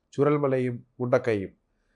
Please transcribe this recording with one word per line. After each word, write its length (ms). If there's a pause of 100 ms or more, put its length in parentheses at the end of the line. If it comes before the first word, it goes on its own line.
(120)
ചുരൽമലയും 720 (160)
മുണ്ടക്കൈയും. 480 (480)